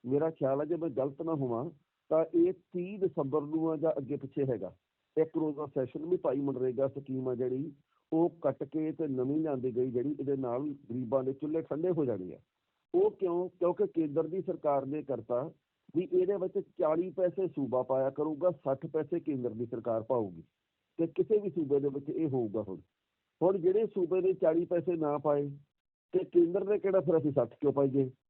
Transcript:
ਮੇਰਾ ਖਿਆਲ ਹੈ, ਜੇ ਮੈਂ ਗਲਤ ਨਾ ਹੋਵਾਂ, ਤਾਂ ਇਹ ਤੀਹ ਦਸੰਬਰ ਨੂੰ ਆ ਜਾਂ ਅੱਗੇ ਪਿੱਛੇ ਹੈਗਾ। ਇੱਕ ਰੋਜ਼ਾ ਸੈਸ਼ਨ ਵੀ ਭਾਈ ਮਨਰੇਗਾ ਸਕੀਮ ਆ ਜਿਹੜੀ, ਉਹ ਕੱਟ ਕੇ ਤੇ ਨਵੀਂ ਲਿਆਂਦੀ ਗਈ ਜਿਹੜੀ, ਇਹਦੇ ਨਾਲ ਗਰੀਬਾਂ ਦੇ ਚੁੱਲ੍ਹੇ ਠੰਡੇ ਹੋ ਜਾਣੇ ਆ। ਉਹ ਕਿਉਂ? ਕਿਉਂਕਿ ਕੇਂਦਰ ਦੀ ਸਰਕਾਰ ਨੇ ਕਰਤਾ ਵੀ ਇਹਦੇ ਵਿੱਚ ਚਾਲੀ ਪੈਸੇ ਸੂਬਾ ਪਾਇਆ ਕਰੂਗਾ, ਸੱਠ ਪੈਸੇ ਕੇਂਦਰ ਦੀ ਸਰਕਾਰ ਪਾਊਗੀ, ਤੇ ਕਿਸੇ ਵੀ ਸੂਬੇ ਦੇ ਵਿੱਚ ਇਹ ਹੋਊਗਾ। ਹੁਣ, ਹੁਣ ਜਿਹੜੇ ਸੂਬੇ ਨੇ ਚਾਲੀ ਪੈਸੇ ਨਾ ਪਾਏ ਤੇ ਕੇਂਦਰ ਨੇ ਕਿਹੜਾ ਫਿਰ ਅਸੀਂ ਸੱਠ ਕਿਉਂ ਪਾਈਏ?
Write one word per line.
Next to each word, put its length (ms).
ਮੇਰਾ 240
ਖਿਆਲ 320
ਹੈ, 40
ਜੇ 100
ਮੈਂ 140
ਗਲਤ 320
ਨਾ 120
ਹੋਵਾਂ, 360
ਤਾਂ 160
ਇਹ 180
ਤੀਹ 460
ਦਸੰਬਰ 420
ਨੂੰ 300
ਆ 60
ਜਾਂ 200
ਅੱਗੇ 180
ਪਿੱਛੇ 300
ਹੈਗਾ। 300
ਇੱਕ 200
ਰੋਜ਼ਾ 280
ਸੈਸ਼ਨ 400
ਵੀ 120
ਭਾਈ 240
ਮਨਰੇਗਾ 460
ਸਕੀਮ 420
ਆ 60
ਜਿਹੜੀ, 360
ਉਹ 160
ਕੱਟ 220
ਕੇ 280
ਤੇ 160
ਨਵੀਂ 340
ਲਿਆਂਦੀ 340
ਗਈ 160
ਜਿਹੜੀ, 280
ਇਹਦੇ 180
ਨਾਲ 320
ਗਰੀਬਾਂ 540
ਦੇ 100
ਚੁੱਲ੍ਹੇ 280
ਠੰਡੇ 280
ਹੋ 160
ਜਾਣੇ 280
ਆ। 40
ਉਹ 160
ਕਿਉਂ? 380
ਕਿਉਂਕਿ 380
ਕੇਂਦਰ 400
ਦੀ 140
ਸਰਕਾਰ 440
ਨੇ 180
ਕਰਤਾ 480
ਵੀ 180
ਇਹਦੇ 220
ਵਿੱਚ 240
ਚਾਲੀ 300
ਪੈਸੇ 380
ਸੂਬਾ 360
ਪਾਇਆ 260
ਕਰੂਗਾ, 420
ਸੱਠ 340
ਪੈਸੇ 340
ਕੇਂਦਰ 300
ਦੀ 160
ਸਰਕਾਰ 380
ਪਾਊਗੀ, 400
ਤੇ 100
ਕਿਸੇ 320
ਵੀ 100
ਸੂਬੇ 300
ਦੇ 100
ਵਿੱਚ 200
ਇਹ 180
ਹੋਊਗਾ। 340
ਹੁਣ, 160
ਹੁਣ 160
ਜਿਹੜੇ 300
ਸੂਬੇ 340
ਨੇ 120
ਚਾਲੀ 320
ਪੈਸੇ 300
ਨਾ 220
ਪਾਏ 340
ਤੇ 140
ਕੇਂਦਰ 440
ਨੇ 100
ਕਿਹੜਾ 200
ਫਿਰ 180
ਅਸੀਂ 140
ਸੱਠ 180
ਕਿਉਂ 120
ਪਾਈਏ? 360